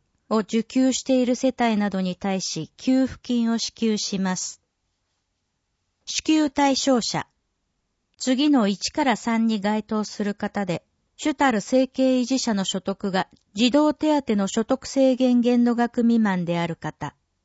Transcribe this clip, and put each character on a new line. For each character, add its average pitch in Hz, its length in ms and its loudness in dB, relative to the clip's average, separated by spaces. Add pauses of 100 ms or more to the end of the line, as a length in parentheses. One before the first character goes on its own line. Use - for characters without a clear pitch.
(300)
を 214 80 0
受 220 260 -2
給 262 300 2
し - 80 -6
て 254 220 2
い - 20 -2
る 247 100 2
世 262 240 -2
帯 233 160 2
な 208 140 0
ど 190 120 -4
に 180 140 -4
対 190 240 -4
し - 380 -8
給 262 300 2
付 - 160 -10
金 233 280 -2
を 233 60 0
支 - 160 -8
給 220 240 0
し 202 220 -6
ま 185 160 -2
す。 - 260 -10 (1400)
支 - 180 -8
給 311 260 2
対 277 260 0
象 262 240 2
者。 - 260 -6 (920)
次 262 320 0
の 254 180 4
一 196 240 -4
か 302 140 -2
ら 240 100 2
三 226 320 0
に 220 140 -2
該 208 220 -2
当 214 200 -4
す - 180 -10
る 202 120 -4
方 202 320 -6
で、 175 180 -6 (320)
主 302 180 -2
た 285 160 2
る 220 120 0
生 262 260 2
計 262 320 2
維 247 60 0
持 262 140 0
者 233 140 -2
の 196 120 -2
所 185 160 -4
得 196 280 -6
が 185 200 -2 (240)
児 233 180 2
童 294 220 4
手 302 280 0
当 226 140 -2
の 196 120 0
所 226 180 -2
得 - 200 -4
制 262 300 2
限 247 240 2
限 240 240 4
度 240 120 2
額 240 260 -2
未 233 180 4
満 190 240 0
で 170 160 -2
あ 170 80 -2
る 165 80 -6
方。 - 400 -12 (300)